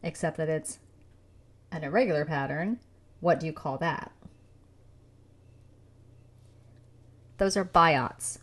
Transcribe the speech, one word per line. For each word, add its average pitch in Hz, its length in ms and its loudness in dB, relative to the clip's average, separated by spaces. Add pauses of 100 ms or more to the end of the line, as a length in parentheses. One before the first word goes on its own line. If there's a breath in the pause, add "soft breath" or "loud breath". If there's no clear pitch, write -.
except 165 340 -4
that 156 120 -2
it's 156 300 -4 (920)
an 156 120 -8
irregular 160 400 2
pattern, 151 560 -2 (400)
what 165 200 2
do 160 60 -6
you 160 80 -6
call 135 260 -6
that? 160 320 -4 (3250)
Those 196 200 2
are 190 80 0
Biot's 160 760 4